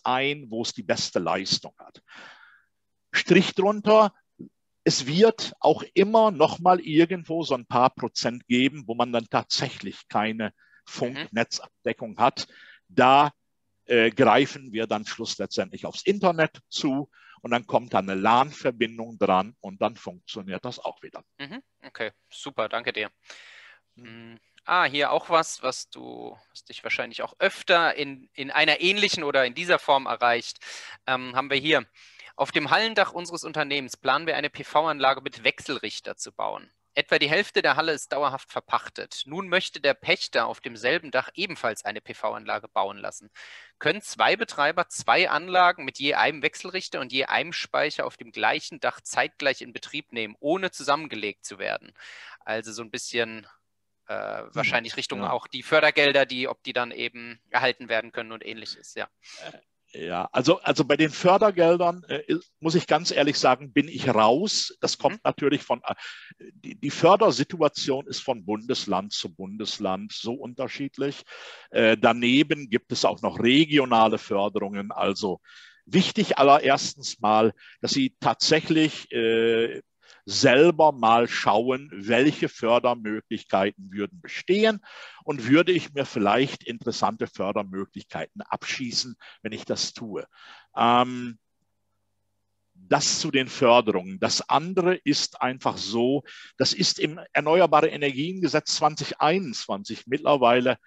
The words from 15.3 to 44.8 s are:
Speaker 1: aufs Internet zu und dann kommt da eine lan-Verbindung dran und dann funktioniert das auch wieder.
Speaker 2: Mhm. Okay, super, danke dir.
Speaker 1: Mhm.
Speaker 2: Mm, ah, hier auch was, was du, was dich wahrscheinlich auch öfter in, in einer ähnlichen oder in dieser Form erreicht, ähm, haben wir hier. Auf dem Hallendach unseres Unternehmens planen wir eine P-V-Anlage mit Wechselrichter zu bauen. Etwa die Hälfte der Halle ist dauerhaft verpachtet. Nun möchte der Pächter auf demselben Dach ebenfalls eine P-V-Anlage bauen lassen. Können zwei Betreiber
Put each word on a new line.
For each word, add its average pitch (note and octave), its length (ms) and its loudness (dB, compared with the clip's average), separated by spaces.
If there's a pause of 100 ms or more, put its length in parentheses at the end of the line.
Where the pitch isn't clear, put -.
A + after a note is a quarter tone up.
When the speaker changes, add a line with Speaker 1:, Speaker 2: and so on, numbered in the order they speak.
Speaker 1:
aufs - 200 -12
Internet F3+ 540 0 (100)
zu C#3 400 -4 (320)
und A#2+ 100 -10
dann A#2+ 160 0
kommt B2 260 -2
da G2 60 2
eine G2 160 -2
lan-Verbindung A#2 1000 0
dran F#2+ 420 0
und G2 220 -14
dann A2 160 -4
funktioniert F#2 680 -14
das B2 160 -12
auch - 220 -10
wieder. - 240 -20 (140)
Speaker 2:
Mhm. D#3+ 220 -14 (220)
Okay, - 280 -10 (180)
super, A2+ 400 -8
danke A#2 240 -6
dir. G#2+ 180 -6 (840)
Speaker 1:
Mhm. A#2 400 -20
Speaker 2:
Mm, - 40 -20 (240)
ah, F3 220 2
hier C#3 260 0
auch D#3 180 -2
was, E3 340 0
was - 260 -6
du, B2 480 -16 (140)
was - 120 -20
dich - 220 -20
wahrscheinlich A#2 380 -6
auch - 160 -10
öfter E3+ 560 2
in, C#3 380 -10
in C#3 180 -10
einer D3+ 280 2
ähnlichen F#3+ 460 0
oder C3+ 200 2
in B2 80 -4
dieser E3+ 260 0
Form C3+ 260 2
erreicht, A#2+ 540 0 (480)
ähm, B2+ 280 -4
haben C3+ 140 -2
wir C#3 80 0
hier. D3 280 2 (540)
Auf C#3 120 -2
dem D3+ 180 -2
Hallendach G#3 440 2
unseres F3 300 -10
Unternehmens C#3+ 540 -6
planen C#3+ 300 -2
wir D3+ 80 -2
eine C#3+ 160 -4
P-V-Anlage C#3 680 0
mit B2+ 220 -12
Wechselrichter A2 760 -6
zu - 140 -14
bauen. - 380 -8 (240)
Etwa - 240 0
die D3 140 0
Hälfte G3 320 0
der C#3+ 140 2
Halle D#3+ 160 0
ist - 180 -10
dauerhaft C#3 400 -4
verpachtet. - 720 -8
Nun F3+ 240 -10
möchte E3+ 320 -2
der C#3 140 2
Pächter C3+ 500 -2
auf A2+ 160 -8
demselben B2+ 480 -4
Dach B2+ 240 -2
ebenfalls D#3+ 500 -6
eine G#2+ 160 -8
P-V-Anlage A2 680 -8
bauen G2+ 320 -4
lassen. G2+ 320 -12 (480)
Können F3 240 -2
zwei A#2 320 0
Betreiber E3+ 540 -2